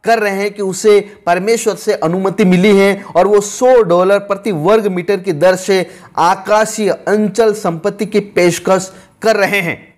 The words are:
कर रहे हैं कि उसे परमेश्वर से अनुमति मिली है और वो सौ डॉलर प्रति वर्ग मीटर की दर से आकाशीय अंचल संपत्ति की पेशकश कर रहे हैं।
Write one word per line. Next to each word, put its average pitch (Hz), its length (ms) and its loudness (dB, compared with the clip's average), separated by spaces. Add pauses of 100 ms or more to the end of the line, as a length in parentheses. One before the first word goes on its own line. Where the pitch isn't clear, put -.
कर 226 160 0
रहे 208 140 -2
हैं 202 180 -4
कि 202 100 -10
उसे 196 520 0 (120)
परमेश्वर 196 500 -2
से 208 180 -4
अनुमति 185 520 -2
मिली 185 320 4
है 196 260 2 (120)
और 185 120 4
वो 208 140 4
सौ 247 420 2
डॉलर 185 360 2
प्रति 202 320 -6
वर्ग 196 360 0
मीटर 185 300 -4
की 185 160 -6
दर 180 220 2
से 185 300 -2 (320)
आकाशीय 202 720 0
अंचल 214 640 0
संपत्ति 196 520 -6
की 208 140 -2
पेशकश 185 720 0 (280)
कर 220 140 2
रहे 196 240 0
हैं। - 380 -8